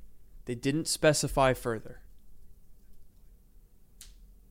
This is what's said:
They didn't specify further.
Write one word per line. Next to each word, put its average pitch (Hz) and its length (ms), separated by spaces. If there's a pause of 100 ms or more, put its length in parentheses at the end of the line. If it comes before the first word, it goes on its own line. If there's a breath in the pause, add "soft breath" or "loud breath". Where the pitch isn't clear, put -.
(440)
They 123 100
didn't 139 320
specify 143 680
further. 120 480 (2500)